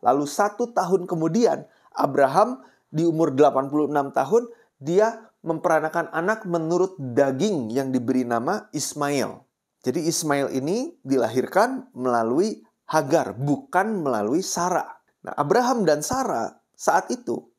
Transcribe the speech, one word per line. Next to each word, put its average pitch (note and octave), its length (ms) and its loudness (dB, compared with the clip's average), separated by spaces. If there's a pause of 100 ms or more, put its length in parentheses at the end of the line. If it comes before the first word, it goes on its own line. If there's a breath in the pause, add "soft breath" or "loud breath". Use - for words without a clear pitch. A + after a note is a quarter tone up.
Lalu C3+ 240 2
satu G#3 400 -2
tahun F#3 400 0
kemudian, E3+ 560 0 (320 soft breath)
Abraham C#3+ 640 2 (320 loud breath)
di E3 160 2
umur D#3+ 240 2
delapan C3+ 400 4
puluh D3 160 0
enam C#3 240 -2
tahun, D#3+ 320 2 (320 loud breath)
dia G3+ 640 0
memperanakan D#3+ 720 0
anak G#3 320 -2
menurut E3+ 520 0
daging C3+ 760 0
yang C3+ 160 -2
diberi B2+ 320 0
nama B2 480 -2
Ismail. C#3+ 720 -4 (400)
Jadi D3 240 -4
Ismail D3 480 -2
ini F#3+ 480 -4
dilahirkan C3+ 960 0
melalui B2 640 0 (240 soft breath)
Hagar, C#3+ 480 0
bukan E3 720 -2
melalui B2+ 400 0
Sarah. F3 560 -4 (240)
Nah, - 80 -10
Abraham A#3+ 560 2
dan D3+ 160 2
Sarah E3 480 -2 (240)
saat F#3 320 2
itu A#3+ 320 -4 (180)